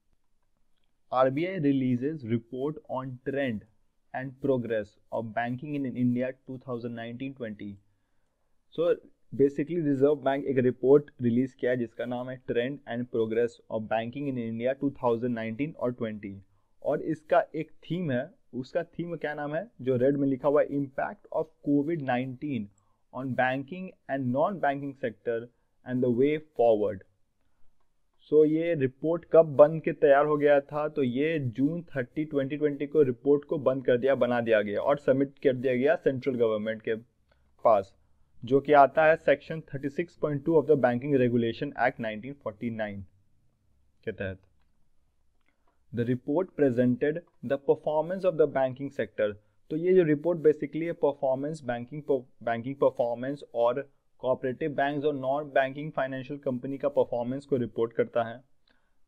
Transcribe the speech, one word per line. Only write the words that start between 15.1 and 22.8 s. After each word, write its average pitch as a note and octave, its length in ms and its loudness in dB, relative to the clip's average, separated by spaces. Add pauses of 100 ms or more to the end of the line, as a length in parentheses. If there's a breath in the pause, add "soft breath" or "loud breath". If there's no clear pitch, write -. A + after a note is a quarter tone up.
nineteen A2+ 360 -6
और B2 180 -4
ट्वेंटी। G#2+ 400 -8 (500)
और D3+ 180 -2 (140)
इसका A3 280 2 (120)
एक D3+ 160 -8 (180)
थीम E3 220 -2
है, C3 180 -2 (240)
उसका C3+ 300 -6
थीम E3+ 320 -10
क्या D3 180 -8
नाम D3 220 -6
है F#3+ 120 -6 (140)
जो B2+ 220 0
रेड C#3+ 140 4
में C#3 100 2
लिखा C3+ 200 0
हुआ D3 140 4
है, - 60 2 (100)
Impact C#3+ 500 -6 (120)
of D#3+ 100 -6 (180)
covid C#3+ 440 0
nineteen B2+ 580 -4 (440)